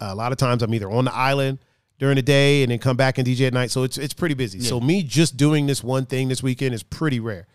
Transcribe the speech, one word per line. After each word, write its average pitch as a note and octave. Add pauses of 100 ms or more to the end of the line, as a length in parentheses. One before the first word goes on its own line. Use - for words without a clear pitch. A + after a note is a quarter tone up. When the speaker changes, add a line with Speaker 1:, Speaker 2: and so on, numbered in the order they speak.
Speaker 1:
a G2+
lot A2+
of C3
times B2
I'm A2
either G2+
on B2
the B2+
island C3+ (400)
during C#3
the C3+
day C#3
and A#2+
then A#2+
come C3
back C3
and C3
D B2
J C3
at B2
night. B2+
So C3
it's, C3
it's C#3
pretty D#3
busy. G#2
Speaker 2:
Yeah. B2
Speaker 1:
So B2
me E3+
just C3+
doing D3
this C#3
one C3
thing C3
this B2+
weekend C3
is G#2
pretty C#3+
rare. G#2+